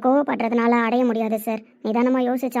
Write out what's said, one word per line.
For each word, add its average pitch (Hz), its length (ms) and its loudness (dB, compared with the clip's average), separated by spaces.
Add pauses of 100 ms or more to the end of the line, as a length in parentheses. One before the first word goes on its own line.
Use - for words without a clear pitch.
கோவப்படுறதுனால 240 680 2 (140)
அடைய 240 220 0
முடியாது 220 380 -2
சார். 220 160 -4 (240)
நிதானமா 247 400 2
யோசிச்சா 247 340 -2